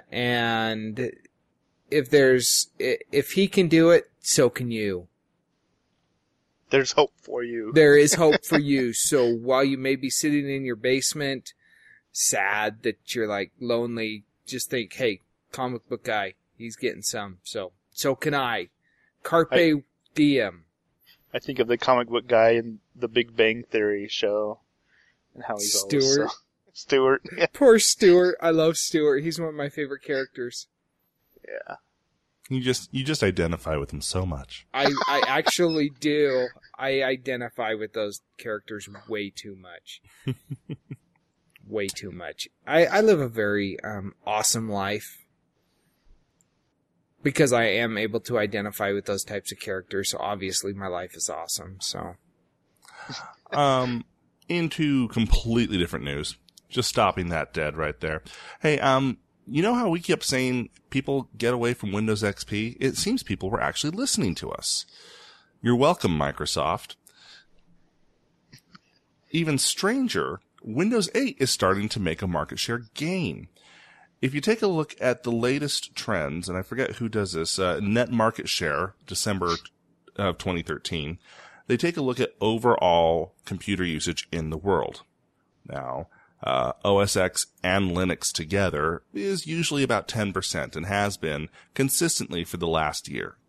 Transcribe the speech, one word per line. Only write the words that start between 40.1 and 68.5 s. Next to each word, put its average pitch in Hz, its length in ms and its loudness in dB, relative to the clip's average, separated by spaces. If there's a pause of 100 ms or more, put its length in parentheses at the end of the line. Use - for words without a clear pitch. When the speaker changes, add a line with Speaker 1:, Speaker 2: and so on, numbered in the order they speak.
Speaker 3:
<laughs> 127 100 -4 (1300)
Speaker 1:
Way 104 220 -4
too 98 240 -10
much. 85 380 -12 (180)
I, 156 200 6
I 196 120 2
live 214 220 6
a 127 80 -2
very, 104 560 -2
um, 101 300 -10 (120)
awesome 110 420 -2
life. 101 500 -4 (2000)
Because 135 300 4
I 117 100 4
am 113 340 0
able 107 220 -2
to - 180 -2
identify 104 540 -2
with 101 140 -2
those 101 180 -4
types 101 300 -8
of - 80 -16
characters, 98 500 -6
so - 80 -8
obviously 98 540 -4
my 98 140 -8
life 90 280 -8
is - 140 -6
awesome, 85 500 -10
so. 87 360 -8 (1400)
Speaker 3:
Um, 131 500 2 (460)
into 151 580 0
completely 113 680 2
different 78 260 -2
news. 71 320 -6 (320)
Just 123 220 -2
stopping 95 400 2
that 80 240 -4
dead 76 240 -4
right 76 240 -4
there. 78 220 -6 (380)
Hey, 151 200 2
um, 135 380 2 (280)
you 147 140 -2
know 220 120 2
how 240 140 0
we 170 140 0
kept - 240 -2
saying 127 440 -2 (200)
people 135 480 -2
get 117 160 0
away 120 200 0
from 101 200 -6
Windows 107 320 0
X - 180 -4
P? 110 380 -4
It 131 160 0
seems 240 260 -2
people 95 260 -4
were 113 120 -2
actually - 300 -2
listening 185 440 -2
to - 160 -8
us. - 340 -6 (760)
You're 120 160 4
welcome, 127 420 2
Microsoft. 73 800 -4 (2250)